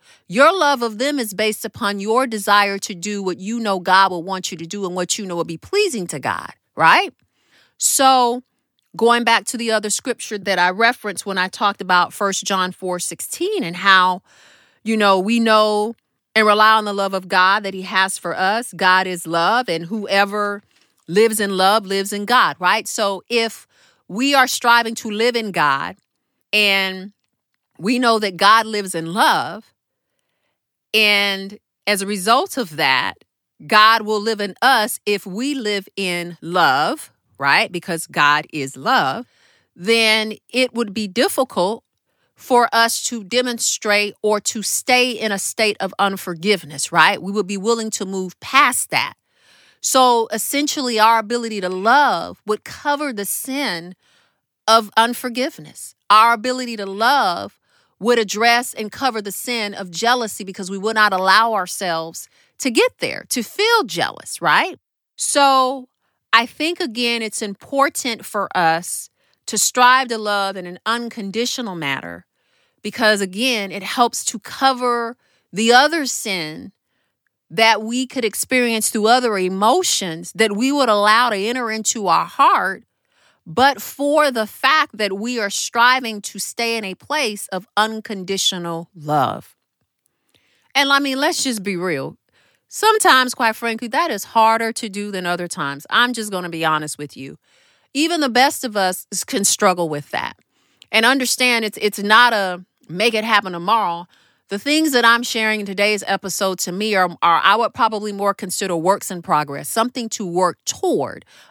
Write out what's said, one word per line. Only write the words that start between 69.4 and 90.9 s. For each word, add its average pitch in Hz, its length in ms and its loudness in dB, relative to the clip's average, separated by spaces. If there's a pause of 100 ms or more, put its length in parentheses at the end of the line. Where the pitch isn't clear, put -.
to 220 100 -8
strive 247 520 4
to 226 100 -4
love 202 380 -2
in 180 100 -10
an 180 180 -14
unconditional 226 920 -6
manner 139 500 -8 (560)
because, 214 380 2
again, 202 500 -4
it 190 140 -10
helps 240 400 0
to - 160 -6
cover 247 760 0 (360)
the 226 200 2
other 294 340 4
sin 180 640 -8 (800)
that 220 320 4
we 240 220 -4
could 247 200 -6
experience 226 640 -2
through 214 160 0
other 233 320 4
emotions 190 960 0
that 208 240 0
we 262 160 0
would 277 160 2
allow 214 420 4
to 208 60 -2
enter 233 340 -2
into 220 380 -4
our 165 160 4
heart, 208 580 2 (640)
but 240 340 2
for 285 520 0
the 220 160 -2
fact 285 500 0
that 202 140 -2
we 233 260 -6
are 202 120 -2
striving 233 720 0
to 196 200 -12
stay 226 360 -4
in 214 80 -6
a 190 120 -10
place 233 560 -6
of 185 240 -8
unconditional 190 1160 -4
love. 147 640 -2 (1200)
And, 277 180 2